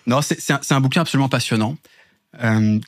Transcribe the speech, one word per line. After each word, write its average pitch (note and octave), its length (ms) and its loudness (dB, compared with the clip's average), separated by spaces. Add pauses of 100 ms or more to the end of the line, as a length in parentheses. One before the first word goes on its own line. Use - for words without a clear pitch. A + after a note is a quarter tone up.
Non, B2+ 140 2
c'est, - 180 -4
c'est - 140 -2
un, C#3 80 -2
c'est - 120 -2
un C#3 80 2
bouquin C3+ 200 2
absolument C#3 280 0
passionnant, A#2+ 460 -2 (680)
euh, A2 460 2